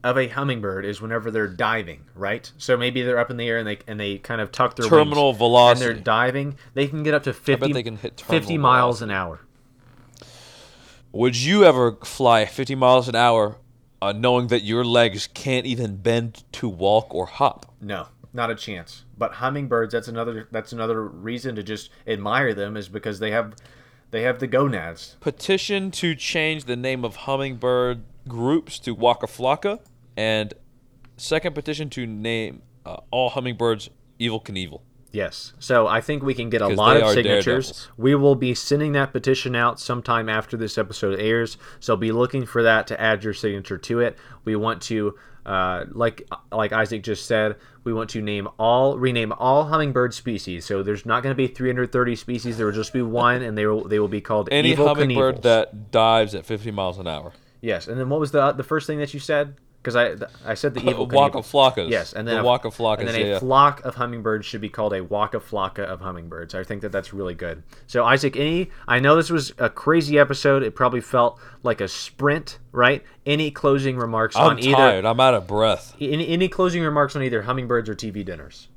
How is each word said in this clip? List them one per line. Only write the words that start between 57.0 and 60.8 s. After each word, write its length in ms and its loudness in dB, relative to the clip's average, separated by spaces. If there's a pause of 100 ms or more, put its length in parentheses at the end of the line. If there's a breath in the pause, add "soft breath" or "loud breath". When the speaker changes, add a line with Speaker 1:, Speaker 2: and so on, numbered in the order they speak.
Speaker 2:
hour. 240 -8 (300 soft breath)
Speaker 1:
Yes. 260 -4
And 100 -6
then 120 -4
what 100 0
was 120 -2
the, 120 4
uh, 80 2
the 120 -6
first 240 -4
thing 120 -6
that 140 -6
you 80 -12
said? 340 -2 (280)
'Cause 120 -6
I, 200 2
th-, 140 -10 (160)
I 100 -4
said 180 -2
the 80 -6